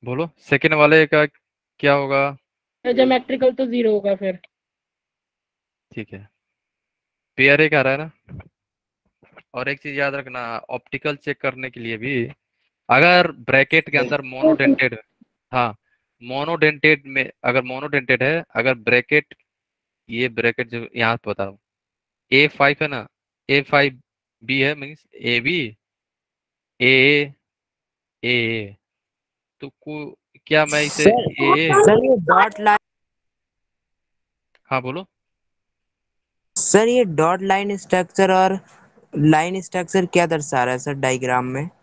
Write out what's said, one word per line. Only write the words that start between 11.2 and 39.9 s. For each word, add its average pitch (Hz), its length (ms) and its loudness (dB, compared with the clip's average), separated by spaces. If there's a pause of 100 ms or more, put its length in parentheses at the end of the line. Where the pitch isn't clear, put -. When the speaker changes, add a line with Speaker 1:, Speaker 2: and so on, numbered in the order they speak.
Speaker 1:
करने 131 280 -6
के 120 100 -18
लिए 113 180 -8
भी 123 340 -4 (580)
अगर 170 420 4
bracket 135 580 0
के 143 80 -2
अंदर 139 240 -2
monodentate, 269 760 0 (520)
हाँ, 120 240 -2 (480)
monodentate 151 840 0
में, 135 260 -4 (120)
अगर 123 200 0
monodentate 131 600 -4
है, 160 200 -2 (120)
अगर 123 180 0
bracket, 123 640 -2 (720)
ये 120 200 -4
bracket 117 380 -4
जो 117 280 -12
यहाँ 117 220 0
पे 107 120 -10
बता 98 140 -6
रहा 98 80 -8
हूँ, 101 80 -20 (720)
ए 143 160 4
फ़ाइव 143 340 0
है 156 60 -4
ना, 127 200 -10 (420)
ए 139 120 2
फ़ाइव 139 400 -2 (420)
बी 131 180 -4
है, 143 140 -2
means 147 400 -20
ए 120 240 -4
बी, 131 380 -6 (1040)
ए 123 60 4
ए, 139 460 4 (880)
ए 123 100 -2
ए, 113 440 -4 (880)
तो 139 60 -16
को-, - 760 -16
क्या 151 200 2
मैं 151 180 -2
इसे 147 200 -2
Speaker 3:
सर, 226 280 4 (280)
Speaker 1:
एए? 160 100 0
Speaker 3:
सर, 240 360 6
ये 262 120 4
डॉट 185 420 2
लाइन 208 180 4 (1900)
Speaker 1:
हाँ, 131 100 -2
बोलो। 143 260 -10 (1500)
Speaker 3:
सर, 214 320 2
ये 247 160 2
डॉट 170 380 0
लाइन 196 360 -2
स्ट्रक्चर 185 540 -2
और 190 340 0 (520)
लाइन 156 440 2
स्ट्रक्चर 180 440 -2